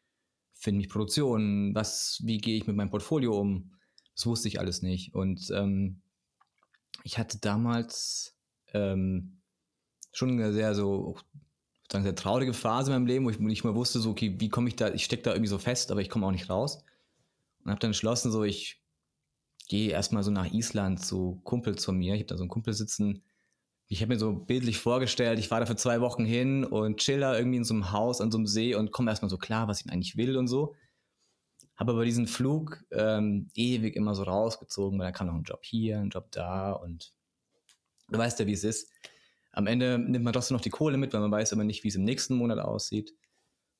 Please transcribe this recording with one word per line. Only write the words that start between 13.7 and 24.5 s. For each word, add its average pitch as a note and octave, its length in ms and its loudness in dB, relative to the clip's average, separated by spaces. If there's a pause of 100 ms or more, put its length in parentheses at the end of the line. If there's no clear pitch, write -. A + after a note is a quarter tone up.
wusste, B2 240 0
so, A2 120 0
okay, G2+ 280 0
wie A2 100 0
komme A#2+ 200 2
ich A2 60 -6
da, G#2+ 180 2
ich G#2 120 -2
steck - 180 -4
da A#2 80 2
irgendwie G2+ 180 2
so G2+ 100 0
fest, - 320 -2
aber G2+ 100 0
ich - 80 -2
komme G2+ 180 0
auch G2 40 2
nicht F2+ 180 -4
raus. A2 340 -2 (800)
Und - 80 -2
hab G2+ 80 -2
dann A#2 100 0
entschlossen, A2+ 420 0
so, A2 120 2
ich - 380 -4 (880)
gehe G#2 220 2
erstmal G2+ 320 0
so G#2 80 0
nach F#2+ 200 0
Island G2 540 0
zu F#2 380 -2
Kumpels A#2 420 -2
von F#2+ 120 0
mir. F#2 180 0
Ich G2+ 60 -2
hab - 60 -8
da F2 100 -6
so F2+ 60 -4
einen F2+ 60 -4
Kumpel A2+ 240 -4
sitzen. G#2 500 -2 (640)
Ich F2 140 -2
hab A2+ 80 0
mir B2 100 2
so A2 140 2
bildlich A#2+ 460 0